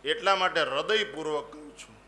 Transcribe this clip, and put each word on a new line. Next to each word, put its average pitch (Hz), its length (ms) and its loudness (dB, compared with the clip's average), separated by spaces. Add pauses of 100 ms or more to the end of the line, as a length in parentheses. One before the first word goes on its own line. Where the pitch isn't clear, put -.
એટલા 175 260 2
માટે 180 260 2
હૃદયપૂર્વક 151 880 0
કહું 151 260 -18
છું - 180 -20 (120)